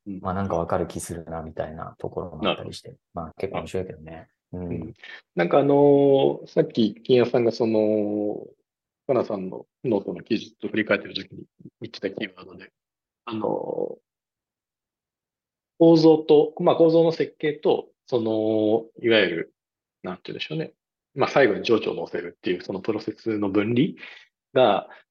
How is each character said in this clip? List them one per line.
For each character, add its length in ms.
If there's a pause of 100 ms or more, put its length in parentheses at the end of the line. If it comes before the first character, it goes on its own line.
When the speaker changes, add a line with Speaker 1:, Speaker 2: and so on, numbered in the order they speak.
Speaker 1:
う 40
ん。 100
Speaker 2:
ま 100
あ、 40
な 80
ん 60
か 80
わ 100
か 120
る 80
気 140
す 140
る 120
な、 160
み 100
た 160
い 80
な 220
と 100
こ 140
ろ 80
も 180
あ 60
っ 20
た 80
り 80
し 80
て、 80
Speaker 1:
な 60
る 40
ほ 220
ど。 60
Speaker 2:
ま 20
あ、 100
結 140
構 60
面 100
白 140
い 40
け 60
ど 80
ね。 280 (240)
う 60
ん。 100
Speaker 1:
う 40
ん。 220 (420)
な 80
ん 60
か 80
あ 40
の 120
ー、 760
さ 140
っ 60
き 260
金 240
谷 120
さ 80
ん 60
が 80
そ 140
の、 800 (600)
か 60
な 120
さ 120
ん 140
の 160 (180)
ノ 160
ー 40
ト 100
の 80
記 160
事 180
と 120
振 100
り 80
返 100
っ 60
て 40
る 80
時 180
に 120 (380)
言 80
っ 20
て 80
た 100
キ 140
ー 100
ワ 80
ー 40
ド 100
で、 160 (540)
あ 80
の 80
ー、 540 (1800)
構 200
造 180
と、 420
ま 140
あ、 40
構 120
造 160
の 80
設 260
計 140
と、 380 (160)
そ 120
の、 680 (180)
い 60
わ 80
ゆ 100
る、 260 (480)
な 120
ん 20
て 100
言 80
う 20
ん 20
で 40
し 80
ょ 40
う 40
ね。 140 (420)
ま 120
あ、 40
最 180
後 60
に 100
情 180
緒 100
を 20
乗 120
せ 120
る 160
っ 60
て 100
い 60
う、 60
そ 100
の 80
プ 140
ロ 60
セ 120
ス 260
の 120
分 240
離 140 (680)
が 340 (220)